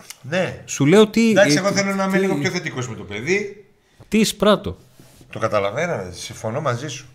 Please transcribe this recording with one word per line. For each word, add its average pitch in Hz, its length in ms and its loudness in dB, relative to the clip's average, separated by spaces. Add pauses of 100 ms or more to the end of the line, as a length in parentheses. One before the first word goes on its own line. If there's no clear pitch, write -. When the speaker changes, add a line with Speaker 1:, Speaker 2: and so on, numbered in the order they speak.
(220)
Speaker 1:
Ναι. 143 420 -4
Speaker 2:
Σου - 220 -2
λέω 185 140 8
ότι, 220 300 4
Speaker 1:
Εντάξει, 269 260 6
Speaker 2:
ε, - 20 2
Speaker 1:
εγώ 196 140 0
θέλω 196 220 -2
να 196 100 -2
είμαι 190 80 -2
Speaker 2:
τι 190 60 4
Speaker 1:
λίγο 190 180 2
πιο 143 140 -2
θετικός 131 380 -6
με 110 60 -10
το 104 80 -12
παιδί. 147 600 -6 (440)
Speaker 2:
Τι 208 100 2
εισπράττω. 196 580 0 (540)
Speaker 1:
Το - 80 -14
καταλαβαίνω, 107 720 -2
συμφωνώ 110 480 -8
μαζί 123 280 -4
σου. - 260 -12